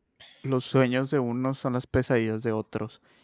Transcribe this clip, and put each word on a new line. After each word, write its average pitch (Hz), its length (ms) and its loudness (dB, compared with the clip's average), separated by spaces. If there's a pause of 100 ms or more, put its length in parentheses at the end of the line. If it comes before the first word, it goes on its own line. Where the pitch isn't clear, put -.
(440)
los 131 220 0
sueños 131 440 2
de 147 100 2
unos 127 380 -2
son 131 160 -4
las 127 140 -4
pesadillas 113 560 0
de 117 80 0
otros. 107 500 -6 (220)